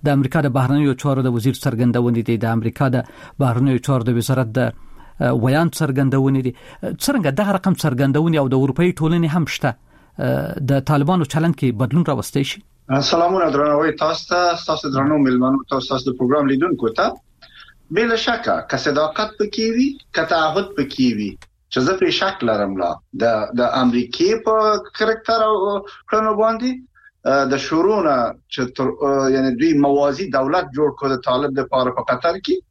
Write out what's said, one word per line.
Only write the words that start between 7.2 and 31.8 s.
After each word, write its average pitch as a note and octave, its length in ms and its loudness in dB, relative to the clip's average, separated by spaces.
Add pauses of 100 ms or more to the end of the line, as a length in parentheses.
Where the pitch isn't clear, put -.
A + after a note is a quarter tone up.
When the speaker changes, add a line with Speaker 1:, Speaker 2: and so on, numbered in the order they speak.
Speaker 1:
دغه G3+ 220 0
رقم F#3 200 0
څرګندونې D3 640 2
او C#3 120 2
د B2+ 60 0
اروپایي C3+ 380 2
ټولنې E3 440 0
هم D#3+ 100 0
شته، - 220 -4
اه، - 920 -6
د C3+ 200 0
طالبانو D3+ 440 2
چلند D#3+ 300 0
کې B2+ 180 0
بدلون B2+ 360 0
راوستی C3+ 360 -2
شي؟ - 180 -10 (400)
Speaker 2:
سلامونه، F3 480 2
درناوی D3 420 2
تاسو D#3+ 420 -2
ته، F3 220 2
ستاسو D#3 320 -4
درنو C#3 300 0
مېلمنو C3 520 2
ته، C3+ 100 0
ستاسو C3 300 -4
د B2 60 -6
پروګرام C#3 300 2
لیدونکو C3+ 420 0
ته. F#3+ 240 0 (840)
بې G3 60 2
له A#3 160 2
شکه، G#2+ 540 -2
که C#3 60 -2
صداقت D#3 640 -2
پکې G#3+ 280 -2 (100)
وي، C4 120 4 (240)
که E3 100 -2
تعهد E3 440 0 (100)
پکې C3 400 0
وي، G#2 220 -6 (320)
چې - 80 -2
زه C3+ 180 2
پرې F#3 140 2
شک F#3+ 340 -2
لرم G2+ 320 0
لا، F2 140 -2 (240)
د، A2+ 100 -2 (320)
د A#2+ 40 0
امریکې B2 680 0 (160)
په A3 100 2 (420)
کرکټر A3 440 0
او G#3+ 120 2 (260)
کړنو A3 520 -2 (100)
باندې، A3+ 280 0 (560)
اه، C3+ 180 2
د C3 120 0
شورو F3+ 460 0
نه C3 320 0 (160)
چې - 100 -8 (160)
تر، C3+ 80 -2
اه، C3+ 460 0
یعنی C3 260 2
دوی D#3+ 220 2
موازي C#3+ 520 2
دولت C#3 340 0
جوړ D3 240 0 (100)
کړو C#3 100 -4
د C3 160 -2
طالب C#3 260 0 (100)
دپاره B2+ 300 0